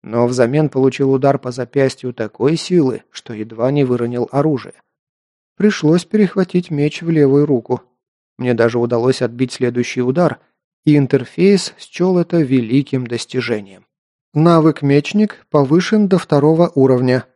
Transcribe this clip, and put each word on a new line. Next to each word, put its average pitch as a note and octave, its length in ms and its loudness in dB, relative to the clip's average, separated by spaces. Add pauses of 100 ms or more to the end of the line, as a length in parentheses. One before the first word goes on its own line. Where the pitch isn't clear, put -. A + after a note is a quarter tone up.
Но A#2 220 0
взамен B2+ 420 0
получил C3+ 440 0
удар C#3 260 0
по B2+ 120 -10
запястью B2+ 600 -4
такой A#2+ 440 -2
силы, C#3+ 540 0
что - 220 -18
едва A2+ 380 -4
не C#3+ 140 0
выронил A#2+ 460 -4
оружие. C#3 440 -4 (800)
Пришлось F3+ 480 0
перехватить F#3 680 -2
меч D3 320 -4
в E3+ 80 -6
левую D3 360 4
руку. B2 360 -2 (540)
Мне B2 180 -2
даже A#2 240 2
удалось A#2+ 440 -2
отбить B2 300 -4
следующий B2 500 -4
удар, C#3+ 380 -2 (440)
и D3 140 4
интерфейс D3 800 0
счел F3+ 400 -2
это E3+ 240 -2
великим C3 640 0
достижением. A2+ 800 -6 (480)
Навык D#3+ 480 4
«Мечник» D3 680 0
повышен F3 600 2
до F#3 100 2
второго D#3+ 560 2
уровня. B2+ 500 2 (120)